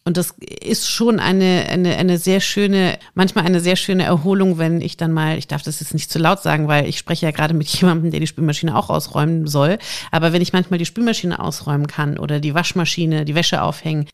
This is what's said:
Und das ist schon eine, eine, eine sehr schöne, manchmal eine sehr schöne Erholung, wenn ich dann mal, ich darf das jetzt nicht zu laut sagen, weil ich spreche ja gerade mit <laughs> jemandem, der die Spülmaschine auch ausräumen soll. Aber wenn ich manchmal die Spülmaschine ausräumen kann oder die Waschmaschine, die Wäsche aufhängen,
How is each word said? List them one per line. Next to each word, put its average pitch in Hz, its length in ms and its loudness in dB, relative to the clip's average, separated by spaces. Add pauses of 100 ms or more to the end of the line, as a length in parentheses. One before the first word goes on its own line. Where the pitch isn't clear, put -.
Und 170 100 0
das - 220 -2
ist - 480 -6
schon 226 320 2
eine, 180 480 4
eine, 180 300 0
eine 175 220 2
sehr 190 200 2
schöne, 196 600 2 (160)
manchmal 185 300 2
eine 185 140 4
sehr 175 160 2
schöne 185 280 2
Erholung, 185 560 2
wenn 165 200 2
ich - 180 -6
dann 165 140 -2
mal, 156 280 0
ich 151 80 -8
darf 147 160 -4
das 156 160 -8
jetzt - 160 -6
nicht - 160 -6
zu 160 80 -2
laut 175 240 2
sagen, 151 240 0
weil 147 200 2
ich - 120 -6
spreche - 260 -4
ja 156 60 0
gerade 156 240 0
mit 147 120 -2
<laughs> - 140 -4
jemandem, 170 300 2
der 151 80 -4
die 156 80 -2
Spülmaschine 151 500 -2
auch - 140 0
ausräumen 156 560 0
soll. 147 320 2 (320)
Aber 160 200 2
wenn 175 120 2
ich 180 100 0
manchmal 180 240 0
die 170 80 -2
Spülmaschine 220 540 -2
ausräumen 147 480 -2
kann 143 320 -4
oder 147 200 -2
die 147 140 -2
Waschmaschine, 160 720 -2
die 151 80 -4
Wäsche - 300 0
aufhängen, 151 500 -4